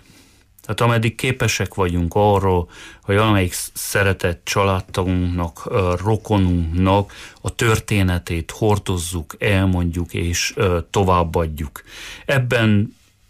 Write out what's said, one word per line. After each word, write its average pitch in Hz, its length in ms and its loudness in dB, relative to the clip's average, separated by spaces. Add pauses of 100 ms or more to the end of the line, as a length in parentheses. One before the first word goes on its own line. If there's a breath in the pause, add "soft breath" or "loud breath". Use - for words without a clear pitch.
(640 soft breath)
Tehát 107 160 -6
ameddig 117 340 2
képesek 123 600 -2
vagyunk 87 400 0
arra, 98 520 2 (360 loud breath)
hogy 101 140 0
valamelyik 104 360 2
sz-, - 220 -8
szeretett 95 680 -2
családtagunknak, 92 1200 -2
ö, 92 300 0 (100)
rokonunknak 95 1080 2 (280 loud breath)
a - 140 -8
történetét 92 960 0
hordozzuk, 92 880 -2
elmondjuk 90 760 0
és, 85 420 -4
ö, 90 220 2 (120)
továbbadjuk. 85 920 0 (440 loud breath)
Ebben 120 720 2 (340)